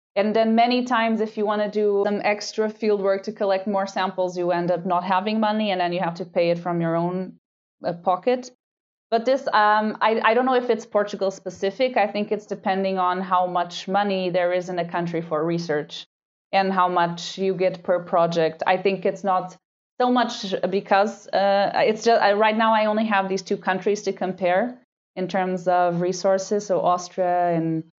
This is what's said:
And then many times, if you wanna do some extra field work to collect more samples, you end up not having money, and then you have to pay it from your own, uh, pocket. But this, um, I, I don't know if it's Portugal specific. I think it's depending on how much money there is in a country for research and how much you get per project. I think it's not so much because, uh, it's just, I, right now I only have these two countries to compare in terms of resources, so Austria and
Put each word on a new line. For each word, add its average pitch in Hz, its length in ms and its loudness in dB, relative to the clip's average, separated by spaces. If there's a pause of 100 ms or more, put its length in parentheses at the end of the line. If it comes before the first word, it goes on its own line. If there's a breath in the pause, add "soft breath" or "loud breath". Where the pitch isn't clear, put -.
(160)
And 208 180 0
then 226 200 2
many 240 300 2
times, 226 360 0
if 220 160 -4
you 214 80 -2
wanna 208 260 -2
do 202 360 2
some 208 180 0
extra 208 460 -2
field 214 320 0
work 196 220 0
to 214 80 -6
collect 196 340 -2
more 196 200 0
samples, 185 520 -2
you 175 120 0
end 175 200 0
up 175 160 -2
not 180 180 0
having 202 360 0
money, 214 300 0
and 185 100 -2
then 175 120 0
you 175 80 -2
have 170 140 -2
to 190 100 -10
pay 175 260 0
it 170 80 0
from 175 220 -2
your 165 160 0
own, 180 380 -4 (500)
uh, 180 80 -2
pocket. 185 580 -2 (600)
But 226 140 0
this, 262 240 2
um, 214 520 2
I, 220 240 2
I 220 100 4
don't 247 120 2
know 262 80 2
if 247 160 2
it's 220 160 -2
Portugal 202 440 -2
specific. 196 640 -4
I 208 100 4
think 208 260 -4
it's 214 140 -4
depending 190 520 -2
on 180 220 0
how 185 260 0
much 175 400 -4
money 190 440 0
there 175 220 0
is 180 160 -2
in 180 100 -6
a 170 100 -4
country 170 320 -4
for 160 240 -2
research 170 640 -4 (460)
and 190 200 2
how 180 160 4
much 175 500 -2
you 190 160 0
get 180 280 0
per 175 200 0
project. 170 640 0
I 185 120 4
think 190 260 0
it's 190 180 -2
not 185 340 -2 (440)
so 247 100 4
much 233 440 0 (160)
because, 196 580 0
uh, 196 480 2
it's - 280 0
just, 226 160 4
I, 202 120 4
right 214 240 2
now 226 180 4
I 214 120 2
only 214 200 0
have 196 220 0
these 190 140 -2
two 208 140 -2
countries 190 460 -2
to 196 100 -2
compare 185 640 -2 (360)
in 185 140 -4
terms 185 400 -2
of 175 320 2
resources, 190 640 0
so 190 140 0
Austria 175 720 0
and 165 300 -2 (140)